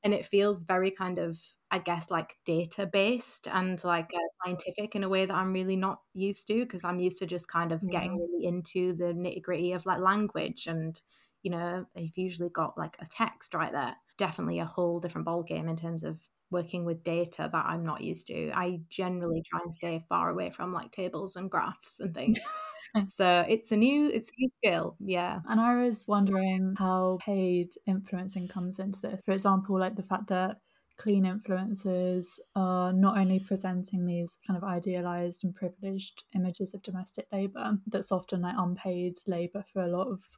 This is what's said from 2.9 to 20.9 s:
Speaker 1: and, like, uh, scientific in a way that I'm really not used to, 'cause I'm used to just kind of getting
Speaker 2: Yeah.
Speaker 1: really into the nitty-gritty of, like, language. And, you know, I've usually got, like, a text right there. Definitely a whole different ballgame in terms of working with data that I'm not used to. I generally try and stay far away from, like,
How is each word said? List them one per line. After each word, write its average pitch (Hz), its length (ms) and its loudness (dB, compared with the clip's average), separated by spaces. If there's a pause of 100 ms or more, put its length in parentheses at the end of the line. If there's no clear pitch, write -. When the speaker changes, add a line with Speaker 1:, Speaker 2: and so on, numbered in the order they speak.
Speaker 1:
and, 185 340 0
like, 170 320 0
uh, 175 40 -2 (260)
scientific 180 500 -6
in 202 100 0
a 190 40 -2
way 190 180 4
that 190 80 -2
I'm 190 180 2
really 185 240 0
not 190 260 -2 (100)
used 196 360 -2
to, 226 180 2
'cause 185 180 -8
I'm 180 160 -2
used 180 200 2
to 185 60 -4
just 170 220 -6
kind 170 240 0
of 165 80 0 (100)
getting 180 220 -2
Speaker 2:
Yeah. - 140 -2
Speaker 1:
really 349 200 -2
into 180 460 0
the 175 220 -2
nitty-gritty 175 580 -2
of, 175 140 -4
like, 185 140 0
language. 190 680 0
And, 160 320 -4 (420)
you 180 80 -2
know, 175 360 -4 (100)
I've 165 200 -8
usually 175 340 -4
got, - 280 -2
like, 165 220 -6
a 165 60 -12
text - 480 -6
right 160 180 -2
there. 135 240 -4 (220)
Definitely 170 420 -2
a 170 60 -2
whole 170 340 0
different 165 260 -4
ballgame 165 420 -2
in 165 80 -2
terms 165 280 -6
of 160 160 -6 (300)
working 175 340 -2
with 165 180 -2
data 170 500 -2
that 160 140 0
I'm 165 180 -2
not 160 180 -4
used 160 260 -6
to. 156 280 -4
I 180 320 -2
generally 175 540 -2
try 165 200 -6
and 175 120 -8
stay 170 240 -4 (100)
far 170 220 2
away 175 200 -2
from, 175 220 -6
like, - 200 -8